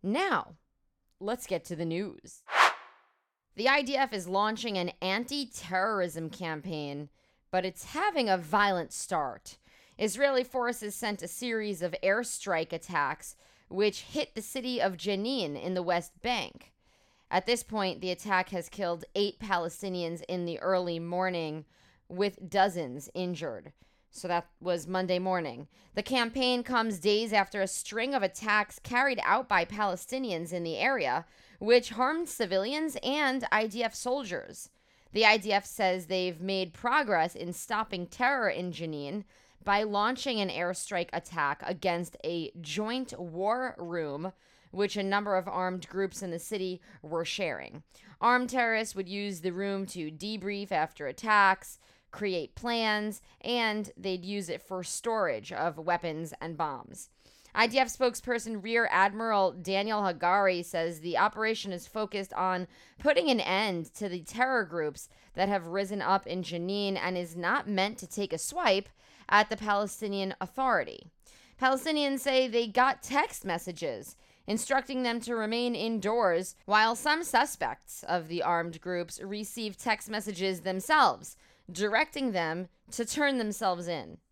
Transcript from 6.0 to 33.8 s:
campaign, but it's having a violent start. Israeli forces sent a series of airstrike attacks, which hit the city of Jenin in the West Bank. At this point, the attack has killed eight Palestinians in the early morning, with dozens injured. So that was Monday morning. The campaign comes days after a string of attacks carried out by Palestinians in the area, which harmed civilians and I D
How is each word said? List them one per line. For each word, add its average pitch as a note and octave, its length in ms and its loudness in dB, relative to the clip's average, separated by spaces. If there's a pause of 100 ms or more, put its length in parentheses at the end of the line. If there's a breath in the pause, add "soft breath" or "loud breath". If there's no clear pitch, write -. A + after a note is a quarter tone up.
campaign, D3+ 800 -6 (400)
but F#3 160 0
it's F#3 200 -6
having D#4 440 0
a F#3+ 80 4
violent F3+ 560 2
start. - 640 -4 (400 soft breath)
Israeli B3+ 460 2
forces A#3+ 500 -4
sent G#3 300 -4
a F3 40 -10
series G#3+ 540 -4
of F3 220 -2
airstrike G3 680 0
attacks, D#3 600 -2 (320 soft breath)
which G3 340 0
hit - 340 -4
the G#3+ 80 -10
city B3+ 360 -4
of F3+ 180 0
Jenin G3 600 -2
in F3 140 -4
the F3+ 100 0
West F3 380 -2
Bank. - 520 -4 (580 soft breath)
At F#3+ 160 2
this A#3+ 160 2
point, G3+ 380 -2
the F#3 100 -2
attack F#3 380 0
has F3 200 -6
killed E3+ 340 -4 (120)
eight G3+ 240 0
Palestinians F3 920 -2
in F3+ 160 -2
the E3+ 140 -4
early F3+ 400 0
morning, E3+ 680 -2 (420 soft breath)
with F#3+ 420 -4
dozens E3+ 680 2
injured. D#3+ 580 -4 (380 soft breath)
So - 160 -10
that F3 200 0 (120)
was E3+ 280 -2
Monday F#3 320 2
morning. D#3+ 480 -2 (260 soft breath)
The G#3+ 80 -2
campaign B3 640 2
comes A3+ 340 0
days G#3 340 2
after G3+ 300 2
a F#3+ 60 2
string A#3 480 -4
of G#3 80 2
attacks G#3 580 0
carried B3+ 420 2
out A3 240 4
by F3 180 4
Palestinians G3+ 840 -2
in F3 120 -4
the D#3+ 140 -4
area, E3 480 0 (340 soft breath)
which A#3+ 320 6
harmed C#4 360 0
civilians A#3+ 760 -2
and C4 480 0
I A3 160 2
D A3 160 -4